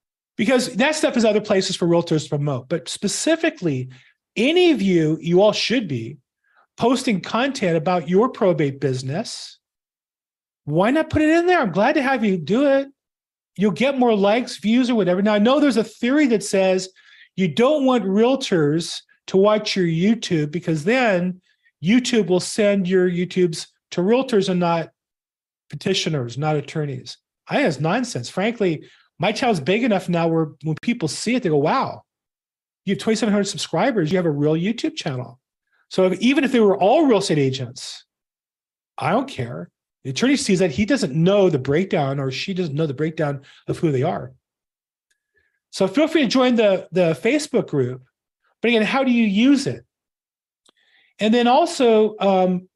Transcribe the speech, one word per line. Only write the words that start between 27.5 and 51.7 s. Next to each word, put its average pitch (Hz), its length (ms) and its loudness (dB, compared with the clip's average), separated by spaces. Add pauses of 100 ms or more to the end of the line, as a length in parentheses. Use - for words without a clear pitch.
think 269 120 2
that's 135 140 -2
nonsense. 170 480 -4
Frankly, 190 560 -2 (340)
my 202 140 0
channel's 226 280 -2
big 196 220 0
enough 202 260 0
now 170 200 0
where 160 240 -2 (100)
when 151 200 -4
people 233 260 -4
see - 260 -4
it, 247 80 -2
they 185 60 -2
go, 151 80 0
"Wow, 170 460 -2 (840)
you 196 100 -2
have - 60 -6
twenty-seven 220 320 0
hundred 202 140 0
subscribers. 180 640 -2
You 185 60 0
have 170 80 0
a 160 40 2
real 147 240 0
YouTube 220 420 -4
channel." - 440 -10 (500)
So 185 160 2
if, 180 140 0
even 269 240 2
if - 80 -2
they 240 80 4
were 196 160 4
all 269 300 4
real 220 120 4
estate 165 200 0
agents, 131 680 -4 (920)
I 135 120 -2
don't 262 180 0
care. 143 420 -10 (340)
The 131 60 -8
attorney 254 260 0
sees 185 220 0
that, 185 120 2
he 214 140 -2
doesn't 202 300 -2
know 185 340 4
the 151 100 0
breakdown, 143 640 -2
or 135 100 -4
she 180 240 -8
doesn't 170 200 -4
know 160 120 -2
the 135 80 -6
breakdown 147 480 -4 (240)
of 123 120 -6
who 165 120 0
they 131 120 0
are. 170 300 -6 (1400)
So 190 180 -2
feel 294 200 0
free 311 140 2
to 220 60 0
join 254 260 2
the, 202 380 2
the 165 300 2
Facebook 269 460 -2
group. 127 340 -4 (580)
But 226 80 0
again, 226 140 2
how 208 200 0
do 262 80 2
you 233 140 4
use 240 420 4
it? - 180 -8 (1300)
And 220 160 2
then 240 120 4
also, 240 720 4